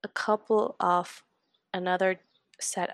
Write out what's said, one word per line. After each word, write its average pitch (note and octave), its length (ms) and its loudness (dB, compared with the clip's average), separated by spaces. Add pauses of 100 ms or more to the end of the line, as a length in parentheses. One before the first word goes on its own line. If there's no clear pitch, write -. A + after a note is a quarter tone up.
a G#3+ 40 -12
couple G#3+ 720 0
of, F3+ 440 0 (480)
another F#3 480 0 (400)
set - 340 -4